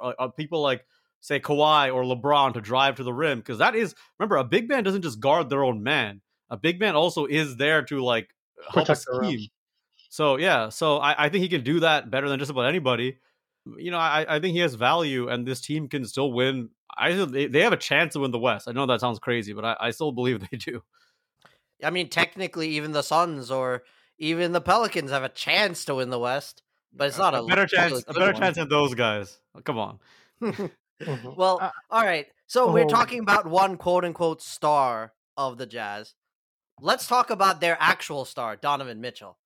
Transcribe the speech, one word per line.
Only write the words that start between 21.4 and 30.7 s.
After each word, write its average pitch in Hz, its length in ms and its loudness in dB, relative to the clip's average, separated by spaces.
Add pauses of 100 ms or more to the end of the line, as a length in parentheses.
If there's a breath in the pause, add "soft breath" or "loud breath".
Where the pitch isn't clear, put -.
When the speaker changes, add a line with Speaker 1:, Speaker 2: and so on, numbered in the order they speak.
Speaker 3:
I 151 100 -2
mean, 180 180 -4
technically, 170 600 -2
even 151 220 -4
the 147 120 0
Suns 160 480 0
or 127 320 -2 (340 soft breath)
even 165 340 -2
the 175 80 0
Pelicans 180 520 0
have 135 120 0
a 131 60 -6
chance 180 560 0
to 143 100 -4
win 131 140 -2
the 127 100 -4
West, 123 440 -4 (280)
but 143 180 -2
it's 139 80 -6
Speaker 1:
A, - 20 -2
Speaker 3:
not 165 160 4
Speaker 1:
a 120 80 -2
Speaker 3:
a - 20 -10
Speaker 1:
better 185 160 4 (100)
Speaker 3:
really 175 180 4
Speaker 1:
chance, 127 120 -2
a - 40 -14
Speaker 3:
good 156 140 -4
Speaker 1:
better 190 140 4
Speaker 3:
one. 214 80 -6
Speaker 1:
chance 180 160 2
than 160 100 -4
those 143 280 2
guys. 107 420 -2 (260)
Come 131 140 -4
on. 104 220 -6 (420 soft breath)
<laughs> 202 300 -6 (300)